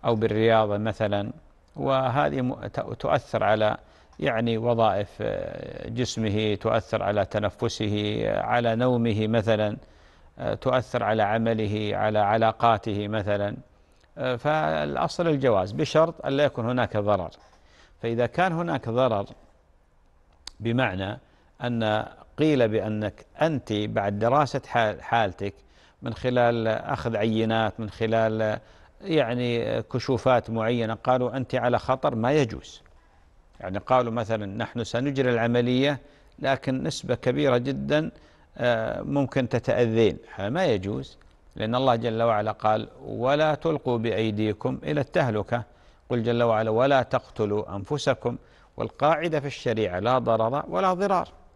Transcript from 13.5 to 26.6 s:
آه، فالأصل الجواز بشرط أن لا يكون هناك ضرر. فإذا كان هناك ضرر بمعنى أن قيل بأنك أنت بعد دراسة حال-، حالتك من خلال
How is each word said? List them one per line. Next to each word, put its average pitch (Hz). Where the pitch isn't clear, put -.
آه، 127
فالأصل 151
الجواز 117
بشرط 156
أن 135
لا 143
يكون 127
هناك 120
ضرر. 101
فإذا 117
كان 175
هناك 160
ضرر 113
بمعنى 110
أن 110
قيل 143
بأنك 107
أنت 147
بعد 104
دراسة 127
حال-، 107
حالتك 101
من 117
خلال 120